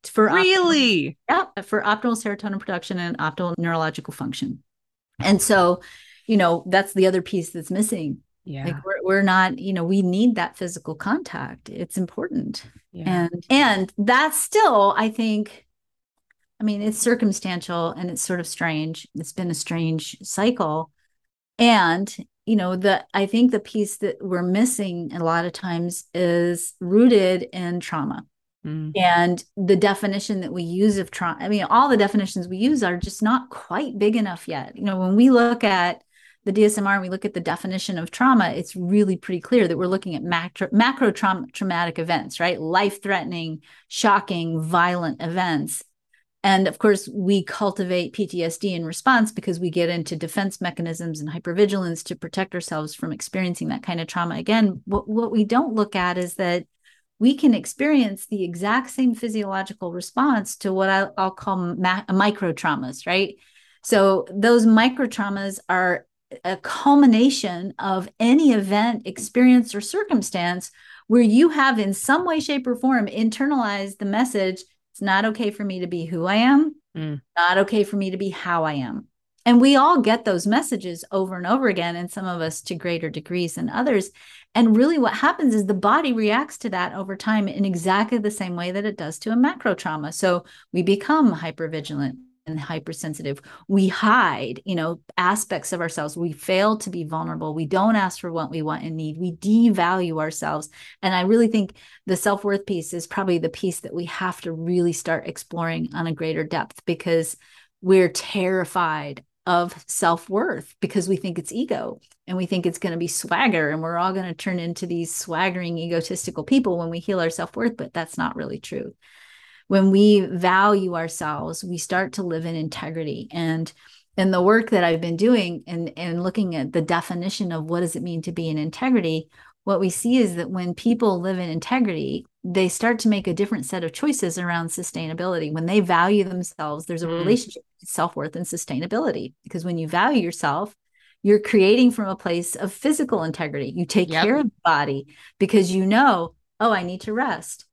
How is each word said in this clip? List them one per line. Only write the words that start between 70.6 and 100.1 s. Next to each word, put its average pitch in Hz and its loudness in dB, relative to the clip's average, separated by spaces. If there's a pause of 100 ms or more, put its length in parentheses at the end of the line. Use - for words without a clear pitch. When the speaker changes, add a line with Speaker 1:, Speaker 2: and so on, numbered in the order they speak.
Speaker 1:
where 240 6
you 240 8
have 269 2
in 196 0
some 320 2
way, 320 0
shape, 277 -4
or 247 0
form 247 2
internalized 220 -2
the 202 -6
message, 196 0 (280)
"It's - -12
not 196 2
okay 220 -2
for 208 -8
me 185 -4
to 180 -6
be 170 -6
who 170 -4
I 196 2
am, 277 4 (240)
Speaker 2:
Mm. 151 -6 (160)
Speaker 1:
not 180 4
okay 202 2
for 202 -2
me 190 -2
to 185 -6
be 196 -4
how 170 -2
I 151 -2 (160)
am." - -10 (360)
And 240 8
we 277 8
all 285 6
get 220 2
those 185 0
messages 202 -2
over 190 -2
and 180 -8
over 254 2
again, 170 0
and 175 -8
some 190 -8
of 175 -4
us 160 -6
to - -8
greater 165 -4
degrees 170 -6
than 165 -6
others. 233 -2 (420)
And 226 6
really 294 4
what 233 2
happens 269 2
is 208 2
the 202 0
body 240 2
reacts 226 0
to 233 -6
that 180 -4
over 196 -8
time 208 0
in 196 -2
exactly 190 0
the 208 -2
same 185 -6
way 175 -6
that 202 -4
it 208 -6
does 160 -10
to 220 -6
a 226 0
macro 254 2
trauma. 156 -6
So 180 0 (300)
we 175 0
become 202 2
hypervigilant 156 -6 (280)
and 160 -6
hypersensitive. 151 -8 (260)
We 196 4
hide, 185 2
you 185 -4
know, 165 -4 (180)
aspects 185 -2
of 175 -4
ourselves. 160 -6
We 170 -4
fail 196 0
to 214 -10
be 175 -6
vulnerable. 160 -6
We 160 -4
don't 190 2
ask 190 -2
for 175 -10
what 160 -6
we 160 -6
want 156 -6
and 160 -8
need. 156 -8
We 180 -4
devalue 185 2